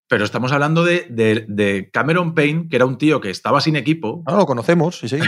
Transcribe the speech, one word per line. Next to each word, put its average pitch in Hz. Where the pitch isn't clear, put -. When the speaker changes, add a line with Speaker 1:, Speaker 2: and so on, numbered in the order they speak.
Speaker 1:
Pero 107
estamos 123
hablando 156
de, 175
de, 113
de 101
Cameron 165
Payne, 160
que -
era 127
un 131
tío 147
que 98
estaba 127
sin 156
equipo. 135
Speaker 2:
Ah, 170
lo 196
conocemos, 156
sí, 120
sí. 135